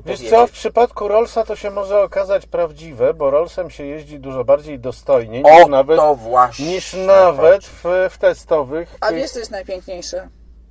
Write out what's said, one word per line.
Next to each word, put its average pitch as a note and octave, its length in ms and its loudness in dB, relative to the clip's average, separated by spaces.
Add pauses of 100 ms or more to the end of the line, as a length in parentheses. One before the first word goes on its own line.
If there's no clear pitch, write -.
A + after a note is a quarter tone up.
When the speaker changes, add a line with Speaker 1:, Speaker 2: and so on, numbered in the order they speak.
Speaker 1:
Wiesz - 20 -20
Speaker 2:
powiedzieć - 260 -12
Speaker 1:
co, A#3 160 4
w - 40 -20
przypadku A3+ 580 -4
Rollsa A3 360 -2
to G#3 120 -10
się G#3 140 -12
może G3+ 320 -2
okazać F#3+ 440 -4
prawdziwe, D#3 680 -4
bo D3+ 160 -2
Rollsem E3+ 400 -4
się - 160 -16
jeździ D3 340 -16
dużo C3 240 -8
bardziej C#3+ 340 0
dostojnie A#2+ 640 -4
Speaker 2:
O, D3+ 160 10
Speaker 1:
niż E3+ 100 10
nawet, C#3 280 2
Speaker 2:
to D3+ 180 2
właśnie B2 520 -2
Speaker 1:
niż F3 280 -8 (120)
nawet F#3 600 4
Speaker 2:
chodzi. - 20 -20 (400)
Speaker 1:
w, - 60 -12
w - 40 -20
testowych D#3+ 840 -4
Speaker 2:
A D#3 80 -4
Speaker 1:
tych E3 80 -4
Speaker 2:
wiesz, C#4+ 140 -8
co C4+ 80 -14
jest A3 120 -14
najpiękniejsze? F#3 760 -14 (420)